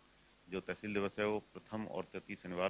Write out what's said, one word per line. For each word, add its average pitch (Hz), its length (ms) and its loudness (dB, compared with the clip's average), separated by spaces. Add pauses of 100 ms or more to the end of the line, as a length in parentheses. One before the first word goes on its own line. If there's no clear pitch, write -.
(500)
जो 92 100 0
तहसील 104 340 -4
दिवस 101 260 2
है 104 80 4
वो 107 120 4
प्रथम 107 460 -6
और 95 180 -4 (100)
तृतीय 98 220 -6
शनिवार 90 340 2